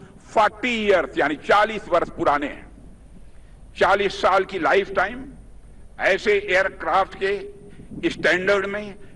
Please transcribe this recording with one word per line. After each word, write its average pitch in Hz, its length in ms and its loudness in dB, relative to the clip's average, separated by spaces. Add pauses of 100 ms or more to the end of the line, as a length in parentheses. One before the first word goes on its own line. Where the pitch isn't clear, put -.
(200)
फ़ोर्टी 214 680 0
ईयर्स 175 300 2
यानी 151 180 2
चालीस 208 540 2
वर्ष 165 200 2
पुराने 147 380 0
हैं। - 200 -12 (1080)
चालीस 196 440 2
साल 196 220 4
की 190 160 -6
लाइफ 175 360 2
टाइम 220 300 -2 (760)
ऐसे 185 340 2
एयरक्राफ्ट 185 880 0
के - 840 -6
स्टैंडर्ड 185 560 0
में 202 300 -8 (200)